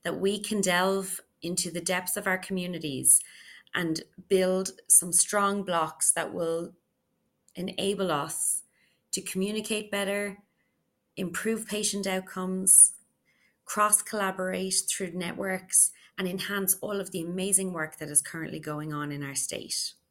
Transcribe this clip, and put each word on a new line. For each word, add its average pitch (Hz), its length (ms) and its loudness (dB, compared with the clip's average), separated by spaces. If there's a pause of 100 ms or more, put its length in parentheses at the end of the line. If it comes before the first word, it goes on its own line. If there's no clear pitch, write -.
that 175 160 -4
we 196 200 2
can 208 220 -2
delve 190 600 2 (200)
into 175 280 -2
the 170 120 -6
depths 180 360 -2
of 202 80 -4
our 185 140 0
communities 170 840 0 (540)
and 165 260 0 (280)
build 185 420 4 (160)
some - 260 6
strong 202 480 2
blocks 170 500 0
that 165 220 0
will 170 400 -2 (800)
enable 190 560 -2
us - 520 -2 (480)
to 196 100 -4
communicate 214 680 -2
better, 202 480 -2 (760)
improve 202 520 -4
patient 202 400 -2
outcomes, 185 840 6 (720)
cross-collaborate 190 1080 0 (160)
through 180 220 -4
networks, 185 800 0 (260)
and 185 100 -2
enhance 190 540 -2
all 202 180 -2
of 175 120 -6
the 175 100 -6
amazing 185 500 0
work 156 260 -6
that 151 120 -10
is 147 140 0
currently 160 360 -8
going 151 320 -6
on 147 200 -4
in 143 100 -6
our 139 140 -6
state. - 580 -6 (180)